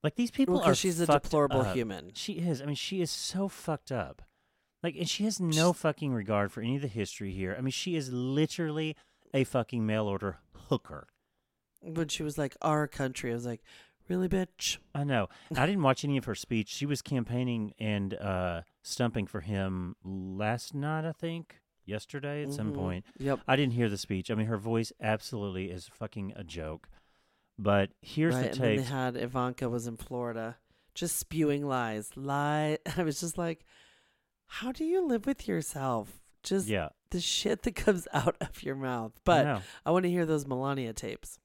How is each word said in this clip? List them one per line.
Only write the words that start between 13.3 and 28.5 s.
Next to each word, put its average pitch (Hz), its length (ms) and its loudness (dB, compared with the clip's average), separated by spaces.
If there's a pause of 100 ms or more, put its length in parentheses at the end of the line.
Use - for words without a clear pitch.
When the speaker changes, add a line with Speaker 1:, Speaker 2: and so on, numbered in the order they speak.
Speaker 2:
I 117 40 0
was 120 120 -4
like, 117 160 -6 (460)
"Really, 185 200 0
bitch?" - 500 0 (140)
Speaker 1:
I 143 120 -2
know. 123 240 2 (260)
I 131 120 4
didn't 190 160 2
watch 131 200 4
any 143 140 2
of 123 80 0
her 110 100 -2
speech. 110 340 0
She - 180 -4
was 143 140 0
campaigning 120 800 -2
and, 104 360 0
uh, 90 480 -2 (200)
stumping 113 460 0
for 101 140 -6
him 95 600 -2
last 95 720 -4
night, 151 300 -2
I 160 80 -4
think. 165 480 -8 (260)
Yesterday 143 580 -6
at 139 80 -6
some 113 160 -4
Speaker 2:
Mm-hmm. 143 120 -4
Speaker 1:
point. 90 240 -2 (140)
Speaker 2:
Yep. 135 300 0
Speaker 1:
I 135 80 6
didn't 135 160 4
hear 120 160 4
the 101 100 0
speech. 92 320 -2
I 113 60 2
mean, 110 100 2
her 113 120 0
voice 113 420 0
absolutely 101 720 -2
is 90 160 -10
fucking 104 480 -8
a 98 80 -10
joke. 78 440 -8 (680)
But 101 320 6 (100)
here's 156 360 2
Speaker 2:
Right, 127 80 2
Speaker 1:
the - 60 2